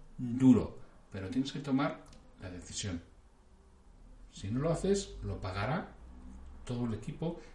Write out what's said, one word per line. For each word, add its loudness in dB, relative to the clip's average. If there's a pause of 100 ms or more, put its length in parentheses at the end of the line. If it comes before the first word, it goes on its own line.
(180)
duro, 8 (320)
pero -6
tienes 0
que -4
tomar 2 (420)
la -8
decisión. -6 (1300)
Si -8
no 0
lo 2
haces, 2 (140)
lo -4
pagará -2 (720)
todo -2
el 0
equipo -4 (140)